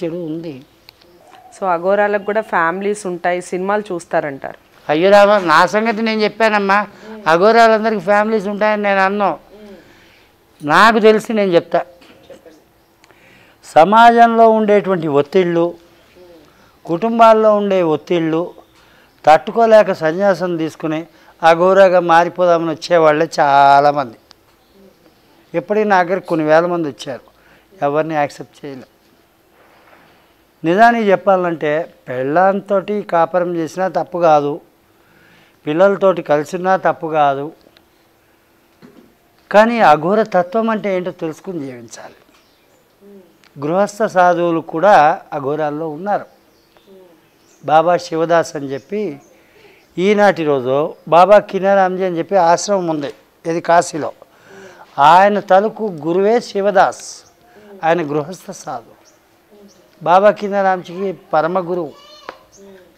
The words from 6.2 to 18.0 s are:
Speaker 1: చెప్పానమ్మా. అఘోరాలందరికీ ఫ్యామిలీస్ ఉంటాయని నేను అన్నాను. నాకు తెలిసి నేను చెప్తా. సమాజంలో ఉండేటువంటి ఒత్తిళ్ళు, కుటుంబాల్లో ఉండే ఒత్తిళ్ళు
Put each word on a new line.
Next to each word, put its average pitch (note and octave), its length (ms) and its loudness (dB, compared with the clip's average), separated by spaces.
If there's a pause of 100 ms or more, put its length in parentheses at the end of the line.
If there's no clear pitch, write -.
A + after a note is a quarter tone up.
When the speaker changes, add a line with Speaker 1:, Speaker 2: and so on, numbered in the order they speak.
Speaker 1:
చెప్పానమ్మా. G#3 680 0 (400)
అఘోరాలందరికీ G#3+ 760 2
ఫ్యామిలీస్ G#3 460 0
ఉంటాయని G#3 360 -2
నేను G3 160 0
అన్నాను. F#3+ 380 -2 (1300)
నాకు G3+ 360 4
తెలిసి G#3+ 340 2
నేను G3+ 180 -2
చెప్తా. E3+ 300 0 (1800)
సమాజంలో A3+ 840 4
ఉండేటువంటి G3+ 580 0
ఒత్తిళ్ళు, E3+ 680 0 (1120)
కుటుంబాల్లో A3 720 2
ఉండే G3+ 260 -2
ఒత్తిళ్ళు E3 760 -2 (680)